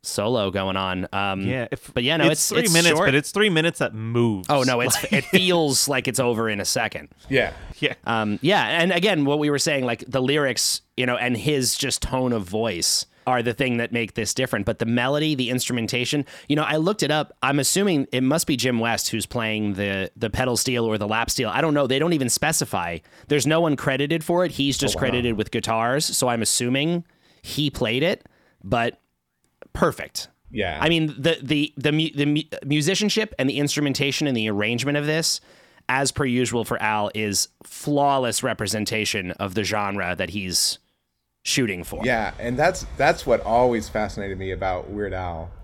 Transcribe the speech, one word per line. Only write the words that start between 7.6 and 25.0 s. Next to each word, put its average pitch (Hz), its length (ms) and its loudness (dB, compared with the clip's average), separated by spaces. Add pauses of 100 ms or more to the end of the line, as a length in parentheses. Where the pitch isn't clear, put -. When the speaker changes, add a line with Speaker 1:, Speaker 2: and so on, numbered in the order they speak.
Speaker 2:
Yeah. - 160 -2 (100)
Speaker 1:
Um, 107 380 0
yeah, 156 380 2
and 175 100 2
again, 175 360 2
what 147 120 2
we 147 100 2
were 143 120 2
saying, 143 240 0
like, 120 240 -2
the 131 120 -2
lyrics, 135 600 0 (160)
you 127 100 0
know, 123 100 0
and 123 200 0
his 127 400 0
just - 260 -4
tone 127 300 -2
of 110 100 -2
voice 95 640 -2 (220)
are 127 160 2
the 117 100 0
thing 123 220 0
that 117 160 -2
make 117 220 -2
this 110 200 -4
different. 123 320 -2
But 113 140 -2
the 113 60 -2
melody, 139 500 0
the 123 140 -2
instrumentation, 123 760 -2 (220)
you 143 80 2
know, 151 80 0
I 147 140 0
looked 180 260 0
it 143 80 0
up. 151 280 0
I'm 139 200 2
assuming 175 500 2
it 127 140 0
must 147 240 2
be 143 80 2
Jim 120 240 0
West 113 300 0
who's 110 160 -2
playing 107 480 -2
the, 98 420 -2
the 113 140 -2
pedal 127 260 0
steel 120 280 0
or 110 140 0
the 104 80 -2
lap 110 240 0
steel. 117 180 -2
I 104 120 0
don't 156 140 2
know. 143 120 2
They 135 140 2
don't 170 140 2
even 135 140 0
specify. 95 680 -2 (300)
There's 143 180 2
no 156 140 4
one 156 160 2
credited 147 480 0
for 175 200 2
it. 165 60 -2
He's 139 260 -2
just 127 200 0
Speaker 3:
Oh, - 20 6
wow. - 40 4